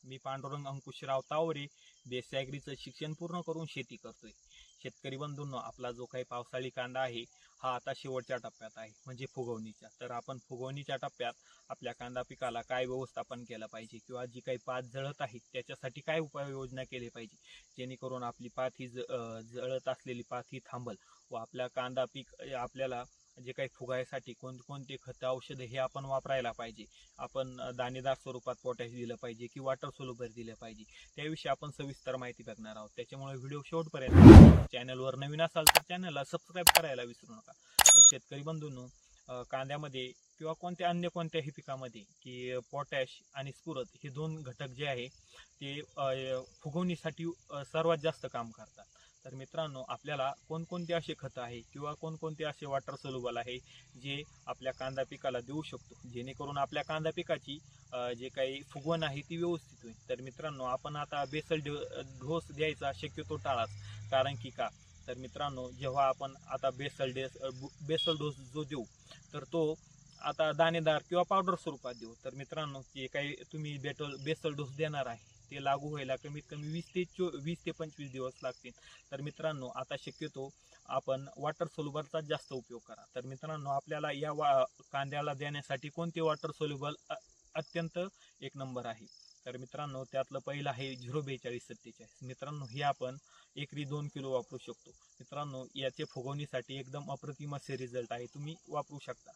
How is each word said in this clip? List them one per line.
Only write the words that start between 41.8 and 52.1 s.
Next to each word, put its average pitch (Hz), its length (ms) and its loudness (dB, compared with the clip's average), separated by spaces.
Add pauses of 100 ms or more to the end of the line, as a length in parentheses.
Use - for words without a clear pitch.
की, 123 500 -12
अ, 127 80 -4 (120)
पोटॅश 139 520 -6 (120)
आणि 139 180 -10
स्फुरद 131 340 -8 (180)
हे 147 60 -10
दोन 156 320 -8
घटक 131 260 -12
जे 131 180 -8
आहे 127 220 -4 (520)
ते, 139 200 -8
अ, 131 600 -4 (200)
फुगवणीसाठी, 165 720 -6 (180)
अ, 143 140 -10
सर्वात 165 340 0
जास्त 156 340 -2
काम 117 180 -8
करतात. 107 340 -20 (400)
तर 131 100 -16
मित्रांनो, 135 540 -8
आपल्याला 139 440 -4 (160)
कोणकोणते 165 440 -6
असे 160 260 -2
खतं 131 240 -10
आहे 120 180 -10
किंवा 147 340 -10
कोणकोणते 160 500 -8